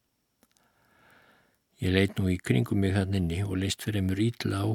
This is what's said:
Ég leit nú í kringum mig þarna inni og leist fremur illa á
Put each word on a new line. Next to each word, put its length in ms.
Ég 120
leit 240
nú 140
í 100
kringum 400
mig 140
þarna 240
inni 240
og 180
leist 240
fremur 340
illa 440
á 100